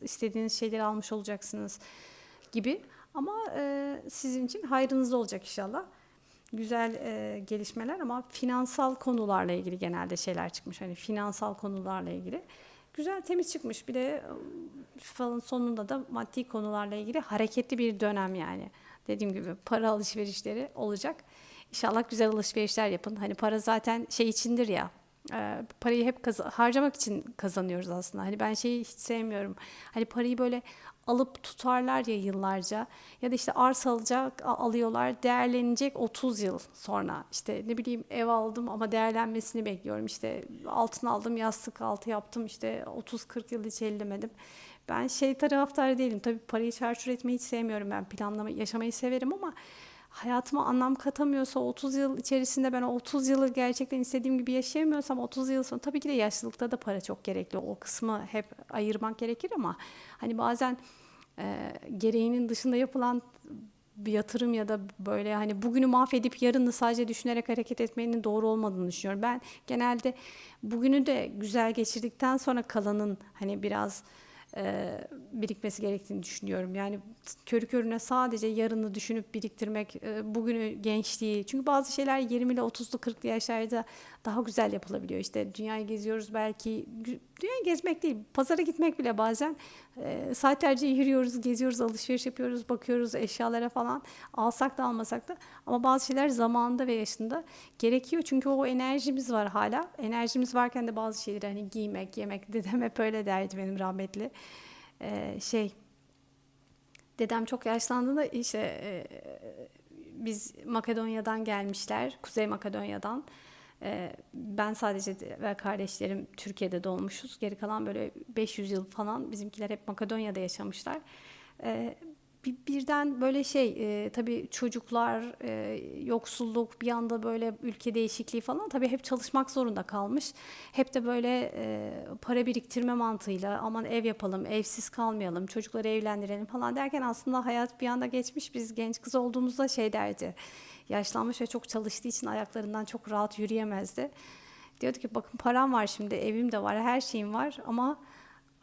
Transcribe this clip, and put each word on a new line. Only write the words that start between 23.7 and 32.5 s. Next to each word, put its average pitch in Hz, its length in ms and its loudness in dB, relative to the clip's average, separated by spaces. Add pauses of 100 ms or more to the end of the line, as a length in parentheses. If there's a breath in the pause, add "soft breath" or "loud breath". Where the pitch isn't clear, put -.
şey 233 200 4
içindir 233 380 2
ya, 180 240 0 (420)
e, 220 320 -4 (160)
parayı 240 240 4
hep 247 180 0
kaz-, 226 160 0
harcamak 269 560 4
için 202 300 -2 (120)
kazanıyoruz 185 520 -2
aslında. 180 340 -4
Hani 202 160 -2
ben 214 140 2
şeyi 240 260 0
hiç 226 80 -6
sevmiyorum. 208 680 -4 (380 loud breath)
Hani 226 120 2
parayı 240 320 0
böyle 247 240 2 (460 loud breath)
alıp 247 360 2
tutarlar 254 600 2
ya 226 100 0
yıllarca. 196 720 0 (340 loud breath)